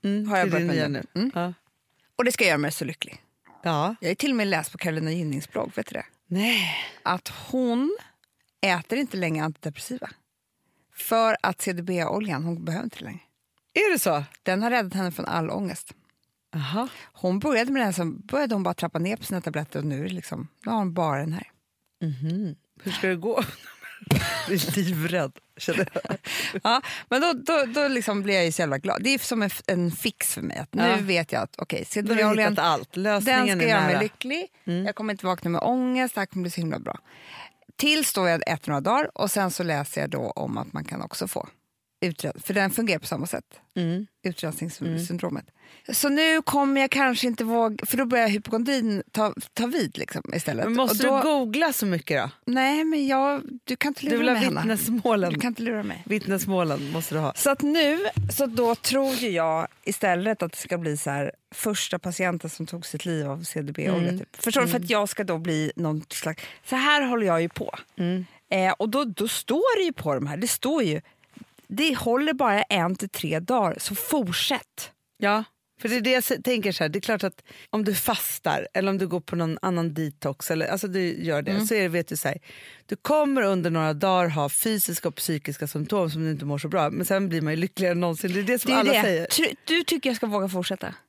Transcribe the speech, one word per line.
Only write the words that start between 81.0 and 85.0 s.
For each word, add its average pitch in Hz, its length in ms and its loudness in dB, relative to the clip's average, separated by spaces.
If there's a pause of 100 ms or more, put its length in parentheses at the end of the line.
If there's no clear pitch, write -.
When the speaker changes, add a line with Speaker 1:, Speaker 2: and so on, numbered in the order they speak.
Speaker 1:
gör 151 200 0
det, 185 80 -4
Speaker 2:
Mm. 208 160 2
Speaker 1:
så 226 80 0
är 208 80 4
det, 180 60 2
vet 170 200 0
du, 156 80 -6
så 156 120 -2
här, 151 100 -2 (480)
du - 100 -6
kommer 277 460 2
under 185 280 2
några 156 240 2
dagar 180 340 4
ha 147 200 0
fysiska 190 600 0